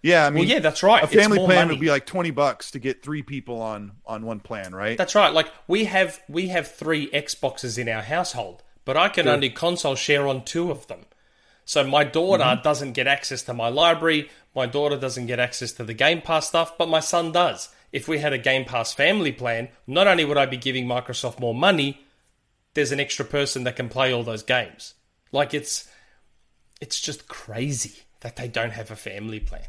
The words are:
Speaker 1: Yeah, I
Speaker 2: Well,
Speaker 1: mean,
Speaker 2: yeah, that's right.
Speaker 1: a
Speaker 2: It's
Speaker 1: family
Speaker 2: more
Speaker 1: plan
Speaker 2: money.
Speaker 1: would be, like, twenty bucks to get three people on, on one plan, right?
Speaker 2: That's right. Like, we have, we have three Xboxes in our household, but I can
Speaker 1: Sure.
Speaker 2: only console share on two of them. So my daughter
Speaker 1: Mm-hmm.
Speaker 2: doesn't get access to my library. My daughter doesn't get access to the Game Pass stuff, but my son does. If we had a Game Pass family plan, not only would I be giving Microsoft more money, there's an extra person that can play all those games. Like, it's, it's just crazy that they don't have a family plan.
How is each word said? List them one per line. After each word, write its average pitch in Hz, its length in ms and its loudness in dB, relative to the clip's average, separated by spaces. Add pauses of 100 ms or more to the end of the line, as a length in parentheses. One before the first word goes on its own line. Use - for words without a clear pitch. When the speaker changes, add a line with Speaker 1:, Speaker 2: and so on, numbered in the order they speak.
Speaker 1:
Yeah, 165 240 6
I 143 40 4
Speaker 2:
Well, 147 100 0
Speaker 1:
mean, 180 100 4
Speaker 2:
yeah, 277 100 4
that's 156 240 0
right. 214 180 8
Speaker 1:
a 156 40 4
Speaker 2:
It's - 100 -4
Speaker 1:
family 208 220 8
Speaker 2:
more 185 100 4
Speaker 1:
plan 180 200 6
Speaker 2:
money. - 80 0
Speaker 1:
would 135 60 -8
be, 160 80 2
like, 139 160 2
twenty 175 260 -4
bucks 139 400 -2
to 139 80 -10
get 127 240 -6
three 147 200 -8
people 123 380 -10
on, 104 320 -8 (120)
on 110 200 -10
one 113 160 -8
plan, 95 340 -12
right? 107 220 -4
Speaker 2:
That's - 180 -2
right. 190 180 6
Like, 156 140 2 (200)
we 208 180 2
have, 185 420 0
we 180 220 -4
have 175 200 -2
three 156 420 -2
Xboxes 131 640 -4
in 120 100 -4
our 110 140 -4
household, 123 600 -6 (200)
but 135 140 -2
I 180 100 4
can 165 180 0
Speaker 1:
Sure. 151 80 4
Speaker 2:
only 139 160 2
console 165 460 -2
share 143 320 2
on 131 160 -2
two 170 280 -4
of 123 160 -8
them. 101 180 -14 (580)
So 139 220 2
my 147 180 4
daughter 165 400 2
Speaker 1:
Mm-hmm. 127 200 4
Speaker 2:
doesn't 143 300 0
get 127 140 0
access 139 360 -2
to 123 100 -8
my 117 160 -2
library. 156 600 2 (240)
My 131 120 -2
daughter 143 320 0
doesn't 127 300 -6
get 120 120 -4
access 120 340 -4
to 120 120 -10
the 113 80 -10
Game 151 280 2
Pass 160 280 -2
stuff, 165 280 0
but 165 120 0
my 160 100 4
son 165 320 -2
does. 160 380 0 (240)
If 135 160 -6
we 156 100 0
had 147 140 0
a 131 40 -2
Game 131 280 0
Pass 120 280 -4
family 165 380 2
plan, 120 380 -4 (180)
not 165 200 2
only 170 180 4
would 143 120 0
I 135 100 4
be 127 100 -6
giving 127 280 -4
Microsoft 123 540 -6
more 117 160 -2
money, 147 460 2 (720)
there's 139 180 0
an 139 80 -2
extra 139 240 -4
person 139 400 -4
that 123 140 -4
can 123 100 -6
play 131 240 0
all 120 120 -2
those 110 200 -8
games. - 520 -4 (360)
Like, 143 220 0
it's, - 340 -6 (920)
it's - 180 -8
just - 300 -10
crazy 120 720 -8 (180)
that - 160 -14
they 123 140 -10
don't 113 220 -4
have 107 200 -14
a 107 40 -12
family 107 440 -12
plan. - 300 -8